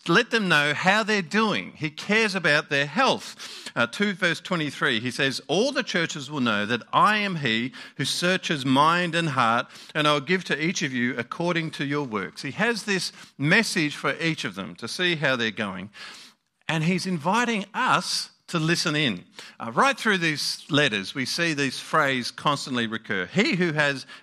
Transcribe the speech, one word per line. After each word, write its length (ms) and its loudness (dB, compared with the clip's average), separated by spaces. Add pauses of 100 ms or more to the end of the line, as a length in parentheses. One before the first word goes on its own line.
let 240 4
them 160 0
know 280 4
how 280 4
they're 200 0
doing. 520 0
He 160 -6
cares 460 0
about 340 2
their 160 2
health. 880 -2
Uh, 140 2
two 240 0
verse 260 0
twenty-three, 640 -2
he 100 -2
says, 380 -2
"All 240 2
the 100 -2
churches 480 -4
will 120 -4
know 240 2
that 260 -2
I 240 4
am 200 -2
he 360 0 (240)
who 80 -4
searches 600 0
mind 520 4
and 140 0
heart, 360 2 (260)
and 140 0
I'll 140 4
give 240 -2
to 200 -2
each 180 -2
of 100 -4
you 240 0
according 560 -4
to 120 -6
your 200 -2
works." 380 -6
He 100 -6
has 320 -2
this 260 -2 (280)
message 580 2
for 240 -2
each 240 -2
of 100 -6
them 220 -10
to 100 -10
see 300 -2
how 180 2
they're 160 0
going, 400 -6 (800)
and 160 0
he's 220 0
inviting 580 0 (100)
us 560 0 (160)
to 120 -2
listen 380 2
in. 260 0 (380)
Uh, 140 -8
right 240 2
through 180 2
these 540 -2
letters, 440 2
we 120 -2
see 260 0
this 260 0
phrase 520 2
constantly 560 0
recur. 400 -4
"He 300 0
who 180 0
has 320 0 (160)